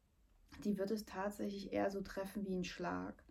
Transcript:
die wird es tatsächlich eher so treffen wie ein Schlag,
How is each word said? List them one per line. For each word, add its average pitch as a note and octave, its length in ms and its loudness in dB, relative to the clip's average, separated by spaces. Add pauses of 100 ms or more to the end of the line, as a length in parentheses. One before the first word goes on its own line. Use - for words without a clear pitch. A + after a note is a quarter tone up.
(640)
die G3+ 140 4
wird G3 120 2
es G#3+ 140 0
tatsächlich G3+ 680 -2
eher G3+ 180 6
so G3 100 0
treffen G3 460 -2
wie F#3+ 100 2
ein F3+ 80 2
Schlag, F3+ 680 -2